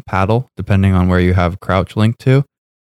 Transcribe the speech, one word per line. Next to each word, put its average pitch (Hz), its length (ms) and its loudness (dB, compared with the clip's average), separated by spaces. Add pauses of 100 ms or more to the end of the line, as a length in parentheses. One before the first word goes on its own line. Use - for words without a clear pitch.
paddle, 104 500 -2
depending 95 360 0
on 90 160 2
where 90 120 2
you 90 140 2
have 90 260 -2
crouch 92 360 -4
linked 110 240 0
to. 135 240 0 (440)